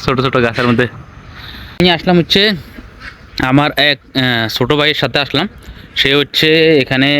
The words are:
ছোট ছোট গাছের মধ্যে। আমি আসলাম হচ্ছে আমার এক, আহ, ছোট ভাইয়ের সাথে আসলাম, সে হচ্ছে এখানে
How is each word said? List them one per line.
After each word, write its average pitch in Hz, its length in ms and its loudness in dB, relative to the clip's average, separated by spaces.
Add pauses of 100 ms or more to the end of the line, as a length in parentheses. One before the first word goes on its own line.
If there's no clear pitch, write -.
ছোট 135 160 0
ছোট 135 160 0
গাছের 120 320 0
মধ্যে। 120 180 2 (920)
আমি 180 100 4
আসলাম 175 280 2
হচ্ছে 185 240 2 (1000)
আমার 139 340 2
এক, 139 220 0
আহ, 123 500 -2
ছোট 123 240 -2
ভাইয়ের 147 300 0
সাথে 131 160 -2
আসলাম, 143 280 -2 (480)
সে - 200 0
হচ্ছে 143 340 0 (340)
এখানে 135 260 0 (120)